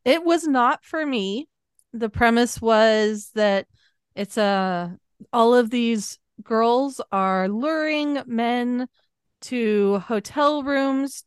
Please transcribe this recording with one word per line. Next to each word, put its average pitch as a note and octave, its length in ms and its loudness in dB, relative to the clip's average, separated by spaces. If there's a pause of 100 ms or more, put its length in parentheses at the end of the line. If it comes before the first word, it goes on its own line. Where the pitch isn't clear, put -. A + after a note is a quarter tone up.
it D#4+ 200 2
was E4 220 2
not C4 360 2
for D#4 220 -6
me. A#3 420 -4 (460)
The A3+ 160 -4
premise A#3 520 2
was G#3+ 760 2
that G3+ 320 0 (480)
it's G3 220 -6
a, F#3+ 600 -2 (340)
all A#3 220 4
of A#3+ 160 4
these A#3 480 -2 (260)
girls A#3+ 560 0 (120)
are F#3+ 360 0
luring D4 800 -2
men B3 640 -2 (540)
to G#3 580 0
hotel C#4+ 640 -2
rooms C4+ 640 -2